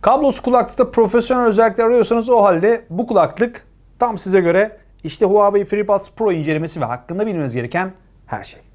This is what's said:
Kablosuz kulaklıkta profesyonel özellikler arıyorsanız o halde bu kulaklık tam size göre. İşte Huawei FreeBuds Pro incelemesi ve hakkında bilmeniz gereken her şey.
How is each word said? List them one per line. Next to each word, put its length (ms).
Kablosuz 360
kulaklıkta 500
profesyonel 560
özellikler 380
arıyorsanız 440
o 140
halde 480
bu 160
kulaklık 600
tam 200
size 220
göre. 360
İşte 220
Huawei 380
FreeBuds 520
Pro 160
incelemesi 480
ve 40
hakkında 420
bilmeniz 280
gereken 380
her 180
şey. 160